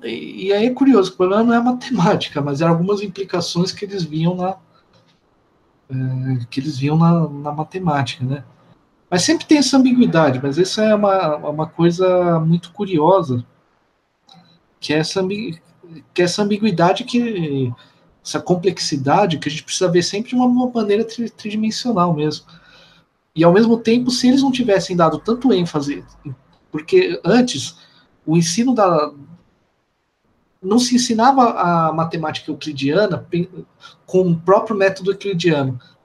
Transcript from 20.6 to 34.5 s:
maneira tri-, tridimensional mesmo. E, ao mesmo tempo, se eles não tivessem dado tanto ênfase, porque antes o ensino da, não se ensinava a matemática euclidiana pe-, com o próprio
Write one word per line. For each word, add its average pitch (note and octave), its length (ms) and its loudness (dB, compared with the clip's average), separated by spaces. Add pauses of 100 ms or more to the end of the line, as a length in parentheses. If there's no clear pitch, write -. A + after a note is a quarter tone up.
maneira A3 340 0
tri-, A3+ 260 -8
tridimensional G#3+ 800 -2
mesmo. D3+ 320 -4 (920)
E, D#3+ 80 2
ao F3 80 6
mesmo A3+ 260 4
tempo, B3 320 0
se - 160 0
eles C4 160 4
não C#4 80 2
tivessem F#3+ 460 0
dado D#3+ 240 2
tanto B3 320 0
ênfase, D3+ 520 -2 (680)
porque F3 520 0
antes A3 520 0 (500)
o D#3 100 2
ensino F3+ 380 0
da, E3+ 380 2 (1500)
não G#3 200 0
se B3 160 0
ensinava A#3 540 4
a E3+ 420 0
matemática D#3+ 580 -6
euclidiana D3 680 -2
pe-, F3 300 -4 (580)
com F#3 160 2
o E3+ 180 0
próprio G3+ 360 2